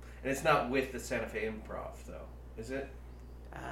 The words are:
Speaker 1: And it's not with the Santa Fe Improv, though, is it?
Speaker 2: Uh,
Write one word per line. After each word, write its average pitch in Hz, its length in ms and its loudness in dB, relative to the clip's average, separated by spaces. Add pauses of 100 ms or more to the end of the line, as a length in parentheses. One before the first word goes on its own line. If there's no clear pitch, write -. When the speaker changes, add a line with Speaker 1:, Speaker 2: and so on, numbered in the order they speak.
(220)
Speaker 1:
And 131 80 2
it's - 140 2
not 151 240 8
with 131 240 4
the 123 80 -2
Santa 110 260 0
Fe 110 240 0
Improv, 104 560 -6
though, - 200 -10 (320)
is 117 120 -6
it? 135 160 -2 (680)
Speaker 2:
Uh, 131 40 -6 (140)